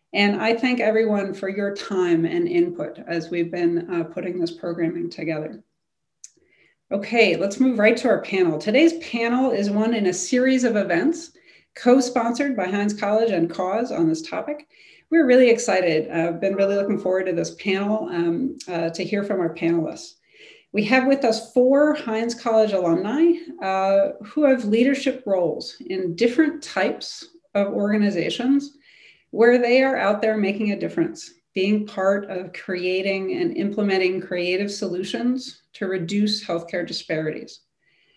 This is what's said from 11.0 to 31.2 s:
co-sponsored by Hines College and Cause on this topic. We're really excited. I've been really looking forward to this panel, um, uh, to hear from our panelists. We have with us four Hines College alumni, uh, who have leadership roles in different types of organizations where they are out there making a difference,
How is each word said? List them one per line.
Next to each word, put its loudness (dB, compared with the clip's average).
co-sponsored 2
by -2
Hines 0
College 0
and 0
Cause -4
on 2
this -2
topic. -8
We're 4
really 8
excited. 2
I've -2
been -2
really 2
looking -2
forward 0
to -2
this -4
panel, -2
um, -2
uh, -4
to -8
hear -4
from -2
our -2
panelists. -4
We 0
have 2
with 2
us -2
four 4
Hines -4
College 2
alumni, 2
uh, 2
who -2
have 4
leadership 2
roles -2
in -4
different 2
types -4
of 0
organizations 0
where 6
they 4
are 2
out 0
there 0
making 0
a -4
difference, -4